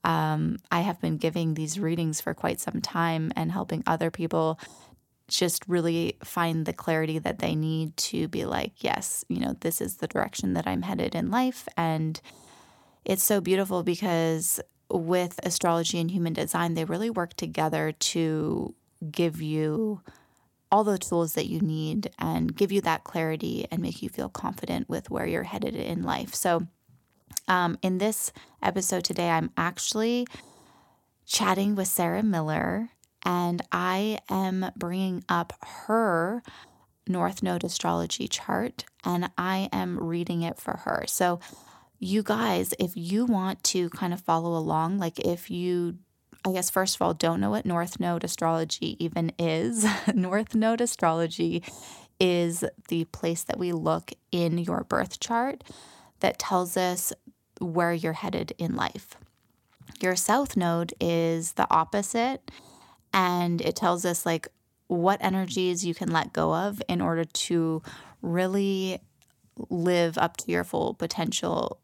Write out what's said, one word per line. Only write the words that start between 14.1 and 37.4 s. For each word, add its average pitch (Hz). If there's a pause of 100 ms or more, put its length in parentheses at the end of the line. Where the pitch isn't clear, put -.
with 175
astrology 170
and 165
human 170
design, 170
they 165
really 202
work 175
together 156
to 156 (360)
give 165
you 156 (680)
all 208
the 202
tools 170
that 151
you 160
need 156
and 165
give 190
you 196
that 160
clarity 160
and 165
make 170
you 190
feel -
confident -
with -
where -
you're -
headed -
in -
life. -
So, 170 (800)
um, 180
in 185
this 214 (300)
episode 185
today, 170
I'm 160
actually 220 (1000)
chatting 196
with 190
Sarah 175
Miller, 175 (340)
and 175 (100)
I 190 (100)
am 185
bringing 185
up 170 (340)
her 214 (640)
North 180